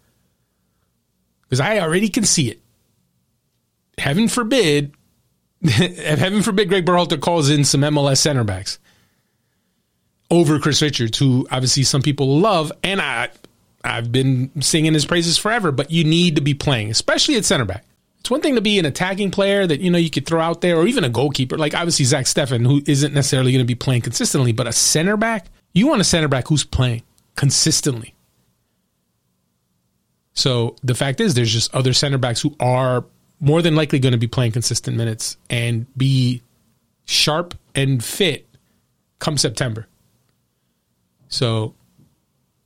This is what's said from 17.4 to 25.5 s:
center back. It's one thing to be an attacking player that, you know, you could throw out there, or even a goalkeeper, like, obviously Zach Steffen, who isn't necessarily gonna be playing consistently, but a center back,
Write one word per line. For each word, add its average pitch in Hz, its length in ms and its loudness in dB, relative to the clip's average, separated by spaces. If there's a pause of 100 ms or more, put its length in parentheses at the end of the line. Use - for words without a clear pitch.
center 147 220 0
back. 95 180 -8 (380)
It's - 100 -10
one 262 80 0
thing 311 160 0
to 220 60 2
be 208 180 2
an 165 60 2
attacking 185 460 -2
player 196 360 0
that, 143 140 -2
you 180 80 2
know, 175 80 4
you 170 120 2
could 139 160 -4
throw 165 140 0
out 165 220 -2
there, 175 160 2
or 165 100 4
even 240 160 0
a 131 60 0
goalkeeper, 131 480 -2
like, 147 160 -2
obviously 165 320 0
Zach 131 200 2
Steffen, 123 400 0
who 143 200 4
isn't 143 280 0
necessarily 131 380 2
gonna 127 140 2
be 120 100 -2
playing 120 280 -2
consistently, 127 500 0
but 117 140 -2
a 117 40 -6
center 180 460 0
back, 226 300 -2 (260)